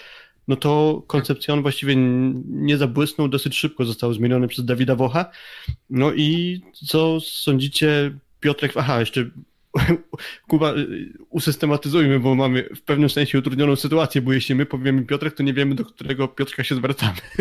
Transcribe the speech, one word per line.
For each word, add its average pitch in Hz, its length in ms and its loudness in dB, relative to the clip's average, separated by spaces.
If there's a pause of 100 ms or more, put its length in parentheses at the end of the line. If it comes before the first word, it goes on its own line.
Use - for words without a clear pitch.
(460)
no 139 80 2
to 151 520 2
Koncepcjon 147 540 0
właściwie 139 320 0
n-, 127 540 2
nie 143 300 0
zabłysnął, 143 500 0
dosyć 135 300 -2
szybko 147 280 -2
został 117 280 -2
zmieniony 120 340 2
przez 123 180 -6
Dawida 123 300 2
Wocha. 131 360 0 (580)
No 131 240 2
i 175 480 0 (260)
co 160 320 2
sądzicie, 143 920 0 (280)
Piotrek, 143 360 0
aha, 127 240 0
jeszcze 117 300 -2 (440)
<laughs> - 760 -2
Kuba, 151 240 2
y, 98 400 -6 (160)
usystematyzujmy, 147 880 2
bo 131 160 2
mamy 127 400 0
w - 60 -20
pewnym 147 280 2
sensie 139 300 2
utrudnioną 139 360 2
sytuację, 147 460 0
bo 127 120 0
jeśli 131 220 0
my 139 100 2
powiemy 135 400 0
Piotrek, 147 280 -4
to 139 100 -2
nie 139 100 2
wiemy, 139 220 0
do 120 100 -4
którego 135 420 -4
Piotrka - 360 -4
się - 120 -2
zwracamy. 123 420 -2 (240)